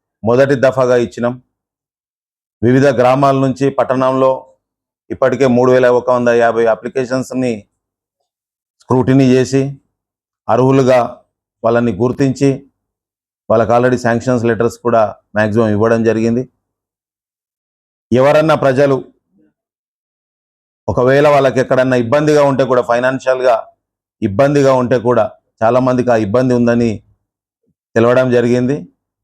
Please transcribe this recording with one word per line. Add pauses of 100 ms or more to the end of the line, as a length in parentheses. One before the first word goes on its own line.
(240)
మొదటి (100)
దఫాగా (100)
ఇచ్చినాం. (1300)
వివిధ (120)
గ్రామాల (100)
నుంచి
పట్టణంలో (800)
ఇప్పటికే
మూడు
వేల (120)
ఒక
వంద
యాభై
అప్లికేషన్స్ని (1300)
స్క్రూటినీ
చేసి, (840)
అర్హులుగా (640)
వాళ్ళని
గుర్తించి, (1000)
వాళ్ళకి
already
శాంక్షన్స్
లెటర్స్
కూడా (320)
మ్యాక్సిమం
ఇవ్వడం
జరిగింది. (1600)
ఎవరన్నా
ప్రజలు (1900)
ఒకవేళ
వాళ్ళకి
ఎక్కడన్నా
ఇబ్బందిగా
ఉంటే
కూడా,
ఫైనాన్షియల్‌గా (640)
ఇబ్బందిగా
ఉంటే
కూడా, (380)
చాలామందికి
ఆ
ఇబ్బంది
ఉందని (1040)
తెలవడం
జరిగింది. (460)